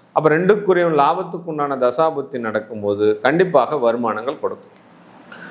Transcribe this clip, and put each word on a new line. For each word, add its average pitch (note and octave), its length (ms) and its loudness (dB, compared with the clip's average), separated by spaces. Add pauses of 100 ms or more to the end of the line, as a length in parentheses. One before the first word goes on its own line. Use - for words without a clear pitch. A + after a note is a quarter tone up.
(120)
அப்ப D#3 160 4
ரெண்டுக்குரியவன் F3 680 2
லாபத்துக்கு E3+ 460 0
உண்டான D3 320 -4
தசாபுத்தி C3+ 640 0
நடக்கும்போது G#2+ 800 -2
கண்டிப்பாக E3+ 560 2
வருமானங்கள் A#2 640 -2
கொடுக்கும். - 440 -10 (680)